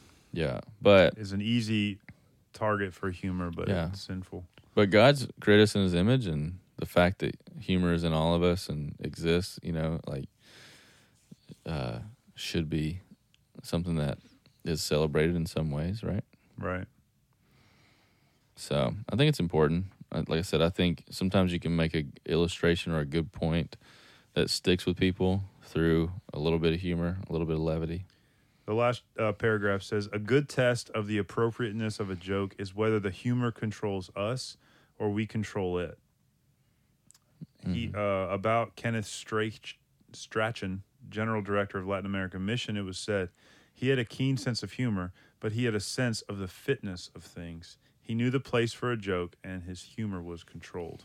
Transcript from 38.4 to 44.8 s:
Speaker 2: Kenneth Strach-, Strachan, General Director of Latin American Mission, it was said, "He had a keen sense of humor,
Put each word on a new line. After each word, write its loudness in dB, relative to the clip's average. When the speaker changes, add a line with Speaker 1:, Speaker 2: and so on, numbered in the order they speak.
Speaker 2:
Kenneth -4
Strach-, -6
Strachan, -4
General -2
Director -2
of -6
Latin -2
American -4
Mission, -4
it -4
was -8
said, -2
"He -2
had 2
a 0
keen -2
sense -4
of -10
humor, -2